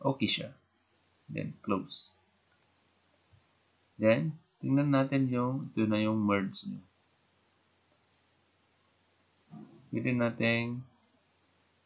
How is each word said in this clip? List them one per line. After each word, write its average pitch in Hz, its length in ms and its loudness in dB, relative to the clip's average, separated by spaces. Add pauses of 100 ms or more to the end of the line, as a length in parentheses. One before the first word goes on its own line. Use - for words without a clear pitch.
okay 131 300 0
siya. - 240 -4 (720)
Then, - 320 -8
close. - 540 -4 (1900)
Then, 131 380 2 (240)
tingnan 139 320 2
natin 135 340 2
yung, 127 460 -2
ito 113 100 2
na 107 160 2
yung 107 220 0
merge 101 480 0
nyo. 98 100 -10 (3000)
Pwede 123 240 0
natin 117 640 0 (1040)